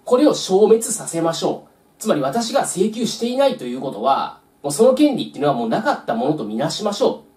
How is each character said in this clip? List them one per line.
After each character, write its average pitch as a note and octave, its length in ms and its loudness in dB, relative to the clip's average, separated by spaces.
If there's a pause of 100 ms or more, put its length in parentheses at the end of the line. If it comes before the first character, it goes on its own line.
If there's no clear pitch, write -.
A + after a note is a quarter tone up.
こ B3 120 2
れ D4+ 100 6
を G#3+ 60 4
消 G3 340 2
滅 A3+ 160 4
さ - 240 -8
せ E3 140 -4
ま E3 120 0
し - 100 -8
ょ - 240 -4
う。 - 20 -20 (300)
つ A3 80 -10
ま - 80 2
り、 - 60 -2
私 A#3 320 -2
が C4+ 80 2
請 G3+ 300 0
求 A3+ 140 -4
し - 140 -6
て A#3 80 -2
い B3 80 -4
な C#4 120 4
い A#3 100 -2
と B2 80 -10
い A#2+ 100 -6
う - 60 -8
こ - 100 -8
と G2+ 100 -10
は、 - 400 -2 (220)
も D3 60 -6
う - 20 -4
そ A3 140 4
の B3+ 80 8
権 D4 240 4
利 - 120 -6
っ - 20 -20
て - 80 -12
い - 20 -6
う - 20 -2
の D4 60 4
は C4+ 40 2
も A#3+ 120 -4
う A3+ 40 -4
な A3 140 -2
か C#4+ 100 0
っ - 120 -10
た A#2 100 -4
も A#2+ 120 -2
の D3+ 60 2
と A2+ 120 -8
み G#2 100 -8
な C3+ 140 -2
し - 160 -6
ま G3+ 80 -2
し - 80 -6
ょ A#3+ 100 2
う - 80 -8
っ - 20 -20 (160)